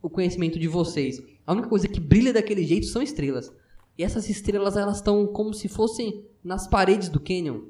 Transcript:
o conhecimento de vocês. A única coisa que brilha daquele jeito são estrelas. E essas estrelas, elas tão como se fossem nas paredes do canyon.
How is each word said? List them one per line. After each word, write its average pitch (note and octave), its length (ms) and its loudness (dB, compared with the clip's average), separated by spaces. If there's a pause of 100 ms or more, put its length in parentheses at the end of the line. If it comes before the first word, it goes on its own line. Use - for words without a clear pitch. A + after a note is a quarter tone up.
o E3 80 -6
conhecimento F3 480 0
de E3 100 0
vocês. D#3 540 -2 (240)
A - 60 0
única A3 180 -2
coisa G3 180 2
que F#3 100 -4
brilha G#3 360 6
daquele G#3 320 2
jeito E3+ 180 2
são - 160 -2
estrelas. C#3+ 500 -4 (460)
E E3 80 -4
essas G#3 240 -4
estrelas, G3+ 480 -2
elas G3+ 240 0
tão G#3 260 2
como G#3+ 280 -4
se G#3 140 -8
fossem A3 580 -2 (180)
nas F#3 220 -6
paredes F#3+ 420 4
do D3 100 0
canyon. D#3 500 -4